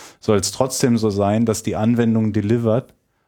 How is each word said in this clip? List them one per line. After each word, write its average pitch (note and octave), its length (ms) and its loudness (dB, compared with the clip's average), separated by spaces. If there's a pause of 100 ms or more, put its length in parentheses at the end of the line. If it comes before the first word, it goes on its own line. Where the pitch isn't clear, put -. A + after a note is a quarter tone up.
(200)
soll's G2+ 320 0
trotzdem A#2+ 480 0
so G#2+ 100 0
sein, G2+ 360 0
dass A2 180 -2
die F#2+ 120 -4
Anwendung A2+ 560 0
delivert, A2 640 0 (340)